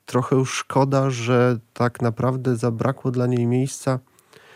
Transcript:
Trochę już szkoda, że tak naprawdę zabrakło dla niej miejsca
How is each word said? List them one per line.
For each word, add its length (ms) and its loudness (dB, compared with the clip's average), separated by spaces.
Trochę 300 0
już 180 2
szkoda, 560 0
że 500 2
tak 280 -2
naprawdę 540 0
zabrakło 560 -2
dla 160 0
niej 200 0
miejsca 520 -2